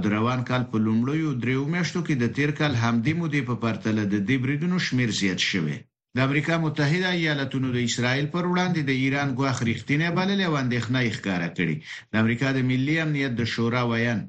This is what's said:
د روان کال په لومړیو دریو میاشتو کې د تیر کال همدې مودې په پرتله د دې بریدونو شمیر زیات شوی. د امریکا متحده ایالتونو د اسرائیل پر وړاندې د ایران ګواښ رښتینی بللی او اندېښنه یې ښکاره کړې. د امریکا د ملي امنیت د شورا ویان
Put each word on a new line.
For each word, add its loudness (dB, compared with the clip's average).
د 2
روان 0
کال 0
په 0
لومړیو 0
دریو 0
میاشتو -2
کې 0
د 2
تیر 2
کال 2
همدې 2
مودې -2
په -2
پرتله 0
د 0
دې 2
بریدونو 0
شمیر 0
زیات 0
شوی. -2
د 0
امریکا 0
متحده 2
ایالتونو 0
د 0
اسرائیل 0
پر 0
وړاندې 2
د 2
ایران 0
ګواښ 0
رښتینی 0
بللی 2
او 2
اندېښنه 0
یې 0
ښکاره -2
کړې. 0
د -4
امریکا 2
د 0
ملي 0
امنیت 0
د -2
شورا 0
ویان 0